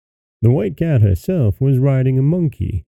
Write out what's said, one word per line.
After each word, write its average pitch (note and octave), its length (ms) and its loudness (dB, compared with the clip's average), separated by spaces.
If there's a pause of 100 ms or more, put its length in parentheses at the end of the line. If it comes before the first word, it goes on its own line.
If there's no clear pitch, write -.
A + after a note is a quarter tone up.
(400)
The A2 100 4
White E3+ 280 -2
Cat D3+ 240 0
herself G#2+ 580 0
was C3+ 180 0
riding C3 400 0
a C3+ 40 0
monkey, D3 720 -2